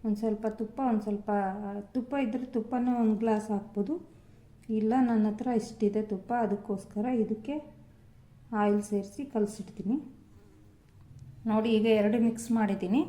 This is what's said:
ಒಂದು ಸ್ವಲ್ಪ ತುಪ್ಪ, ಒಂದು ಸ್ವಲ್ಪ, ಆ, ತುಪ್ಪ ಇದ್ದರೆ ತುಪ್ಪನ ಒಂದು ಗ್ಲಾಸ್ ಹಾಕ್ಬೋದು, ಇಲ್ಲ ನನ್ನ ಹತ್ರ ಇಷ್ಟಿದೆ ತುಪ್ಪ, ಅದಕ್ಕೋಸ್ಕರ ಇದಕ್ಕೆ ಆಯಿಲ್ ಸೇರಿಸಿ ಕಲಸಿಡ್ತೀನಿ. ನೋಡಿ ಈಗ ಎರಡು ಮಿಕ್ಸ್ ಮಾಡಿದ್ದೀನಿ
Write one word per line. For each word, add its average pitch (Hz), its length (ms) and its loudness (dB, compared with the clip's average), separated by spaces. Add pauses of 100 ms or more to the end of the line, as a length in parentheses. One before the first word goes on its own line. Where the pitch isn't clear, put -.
ಒಂದು 208 180 0
ಸ್ವಲ್ಪ 214 220 0 (160)
ತುಪ್ಪ, 220 180 -6 (120)
ಒಂದು 214 160 2
ಸ್ವಲ್ಪ, 208 240 -4 (360)
ಆ, 196 40 -6 (240)
ತುಪ್ಪ 254 200 -4 (100)
ಇದ್ದರೆ 254 300 -2
ತುಪ್ಪನ 247 480 0
ಒಂದು 220 200 4
ಗ್ಲಾಸ್ 214 320 2
ಹಾಕ್ಬೋದು, 202 400 -4 (840)
ಇಲ್ಲ 220 140 2 (180)
ನನ್ನ 214 220 4
ಹತ್ರ 247 140 -6 (160)
ಇಷ್ಟಿದೆ 214 400 0 (100)
ತುಪ್ಪ, 190 200 -6 (140)
ಅದಕ್ಕೋಸ್ಕರ 202 580 -4 (200)
ಇದಕ್ಕೆ 220 320 -4 (1040)
ಆಯಿಲ್ 208 280 4
ಸೇರಿಸಿ 202 340 -4 (100)
ಕಲಸಿಡ್ತೀನಿ. 208 640 -2 (1500)
ನೋಡಿ 220 260 2
ಈಗ 220 80 4 (140)
ಎರಡು 208 260 4
ಮಿಕ್ಸ್ - 320 -2
ಮಾಡಿದ್ದೀನಿ 196 500 2